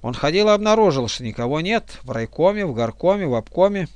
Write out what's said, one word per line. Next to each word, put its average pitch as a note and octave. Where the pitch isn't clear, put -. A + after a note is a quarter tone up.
Он B2
ходил F3+
и G#3+
обнаружил, G#3
что -
никого B2
нет G#3
в C3
райкоме, E3
в D3+
горкоме, E3
в B2+
обкоме. F#3